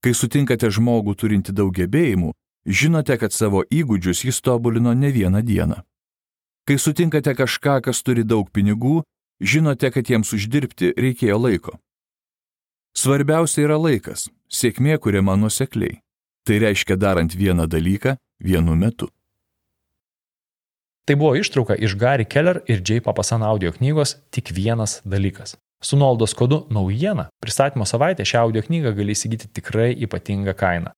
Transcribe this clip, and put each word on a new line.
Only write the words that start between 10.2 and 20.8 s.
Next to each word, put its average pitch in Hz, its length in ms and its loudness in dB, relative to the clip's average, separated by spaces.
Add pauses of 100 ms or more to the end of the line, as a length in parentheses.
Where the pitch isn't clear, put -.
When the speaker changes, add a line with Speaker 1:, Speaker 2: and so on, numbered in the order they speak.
Speaker 1:
uždirbti 113 640 0
reikėjo 120 400 0
laiko. 113 400 -2 (1200)
Svarbiausia 147 720 2
yra 151 100 2
laikas. 156 520 -2 (200)
Sėkmė 127 520 0
kuriama 98 360 2
nuosekliai. - 600 -2 (460)
Tai 104 140 2
reiškia 104 400 0
darant 90 340 2
vieną 90 360 2
dalyką 92 480 0 (260)
vienu 85 320 2
metu. 104 320 0 (2000)